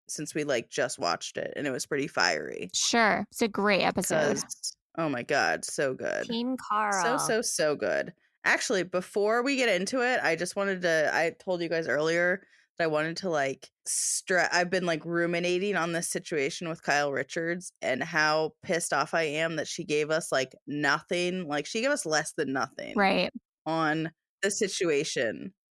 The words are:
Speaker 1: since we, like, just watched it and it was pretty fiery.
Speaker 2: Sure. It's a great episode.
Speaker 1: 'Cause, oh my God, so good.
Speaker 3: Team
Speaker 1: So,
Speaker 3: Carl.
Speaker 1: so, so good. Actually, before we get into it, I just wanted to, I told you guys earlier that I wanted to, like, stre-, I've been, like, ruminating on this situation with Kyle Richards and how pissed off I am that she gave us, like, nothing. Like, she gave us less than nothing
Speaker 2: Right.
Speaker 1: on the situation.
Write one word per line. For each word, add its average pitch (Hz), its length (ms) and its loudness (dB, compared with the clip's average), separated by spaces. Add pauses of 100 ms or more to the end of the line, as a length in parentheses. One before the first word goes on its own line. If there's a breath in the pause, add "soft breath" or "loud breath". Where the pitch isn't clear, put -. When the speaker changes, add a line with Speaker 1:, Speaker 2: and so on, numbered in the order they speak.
Speaker 1:
since - 260 -8
we, 156 100 -2
like, 123 260 -2
just - 280 -2
watched 87 380 -2
it - 200 -6
and 143 100 -4
it 139 40 -2
was 131 160 -4
pretty 143 200 -2
fiery. 78 680 0
Speaker 2:
Sure. 214 560 2
It's - 120 -2
a 226 60 4
great 202 340 2
episode. 170 600 2
Speaker 1:
'Cause, - 340 -10 (220)
oh 160 100 0
my 127 140 -2
God, 98 420 2
so 135 300 -2
good. - 300 -2
Speaker 3:
Team 240 320 -4
Speaker 1:
So, - 120 -8
Speaker 3:
Carl. 214 500 2
Speaker 1:
so, 233 240 0
so 156 340 2
good. 78 380 0 (300)
Actually, 202 400 2
before 202 580 0
we 277 140 0
get 247 120 2
into 196 340 0
it, 247 200 2
I 160 140 2
just 170 180 -4
wanted 196 280 -2
to, 160 300 2
I 160 260 2
told 180 240 -4
you 165 60 -2
guys 165 200 -2
earlier 170 580 2 (320 soft breath)
that 170 60 0
I - 40 2
wanted 156 300 0
to, 190 120 -4
like, 139 400 -2 (180)
stre-, - 640 0
I've 180 180 2
been, 185 160 0
like, 165 180 0
ruminating 175 720 0
on 170 160 0
this 170 160 -2
situation 170 600 -2
with 160 140 -8
Kyle 147 300 2
Richards 165 600 -4 (100)
and 127 220 -2
how 156 480 2 (100)
pissed 170 300 -2
off 151 220 2
I 165 80 4
am 160 340 0
that 143 100 -2
she - 180 -8
gave 151 260 0
us, 160 200 0
like, 135 240 0 (120)
nothing. 165 800 0
Like, 147 180 -2
she 226 140 -4
gave 262 100 0
us 294 160 -2
less 156 280 0
than 139 180 -2
nothing - 440 -4
Speaker 2:
Right. 190 360 2 (340)
Speaker 1:
on 160 460 0 (300)
the 196 80 2
situation. 151 1040 0 (180)